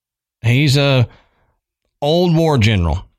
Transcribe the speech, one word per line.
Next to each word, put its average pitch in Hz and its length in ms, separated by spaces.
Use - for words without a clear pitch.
he's 131 340
a 139 320
old 165 340
war 156 220
general. 98 480